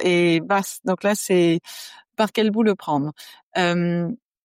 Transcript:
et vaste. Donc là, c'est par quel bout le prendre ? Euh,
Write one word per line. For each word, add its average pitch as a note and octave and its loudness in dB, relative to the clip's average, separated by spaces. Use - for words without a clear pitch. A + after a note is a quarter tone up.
et F3 2
vaste. G3 -2
Donc F#3 -2
là, G3+ 0
c'est E3+ 2
par G#3+ 0
quel G#3+ 0
bout A3 0
le G#3 2
prendre ? D3 -4
Euh, F3 0